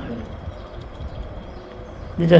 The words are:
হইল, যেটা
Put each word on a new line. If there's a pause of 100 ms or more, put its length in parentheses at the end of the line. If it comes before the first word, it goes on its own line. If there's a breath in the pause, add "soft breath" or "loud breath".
হইল, (2000)
যেটা